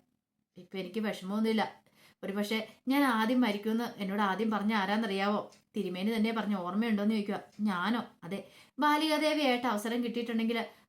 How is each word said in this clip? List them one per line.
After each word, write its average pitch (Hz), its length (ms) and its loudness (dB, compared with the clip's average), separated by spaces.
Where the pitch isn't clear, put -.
ഇപ്പൊ 180 200 -16
എനിക്ക് 190 240 -6
വിഷമമൊന്നുമില്ല. 214 640 0
ഒരു 196 100 -6
പക്ഷേ 208 240 -2
ഞാൻ 277 220 4
ആദ്യം 226 320 2
മരിക്കുമെന്ന് 220 460 0
എന്നോട് 202 240 -2
ആദ്യം 202 280 0
പറഞ്ഞ 208 220 0
ആരാന്നറിയാവോ?" 202 680 0
തിരുമേനി 190 400 -2
തന്നെ 226 200 2
പറഞ്ഞു. 208 260 -2
"ഓർമ്മയുണ്ടോന്ന്?" 208 580 0
ചോദിക്കുക. 202 240 -2
"ഞാനോ?" 208 420 0
"അതെ. 185 160 -8
ബാലികാദേവിയായിട്ട് 294 880 2
അവസരം 220 340 -2
കിട്ടിയിട്ടുണ്ടെങ്കിൽ 226 580 -2